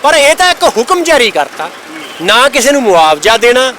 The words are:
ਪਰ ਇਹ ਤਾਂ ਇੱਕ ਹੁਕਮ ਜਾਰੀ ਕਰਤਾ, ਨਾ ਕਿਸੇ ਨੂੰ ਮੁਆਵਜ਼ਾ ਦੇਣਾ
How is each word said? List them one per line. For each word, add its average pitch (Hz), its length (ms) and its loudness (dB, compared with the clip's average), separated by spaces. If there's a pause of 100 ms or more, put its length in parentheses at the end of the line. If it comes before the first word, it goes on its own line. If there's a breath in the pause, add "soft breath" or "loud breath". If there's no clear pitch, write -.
ਪਰ 302 120 2
ਇਹ 294 200 2
ਤਾਂ 359 160 2
ਇੱਕ 339 120 -4
ਹੁਕਮ 330 400 0
ਜਾਰੀ 277 280 2
ਕਰਤਾ, 156 380 -6 (520)
ਨਾ 226 280 2
ਕਿਸੇ 262 220 0
ਨੂੰ 285 120 0
ਮੁਆਵਜ਼ਾ 165 540 2
ਦੇਣਾ 247 420 0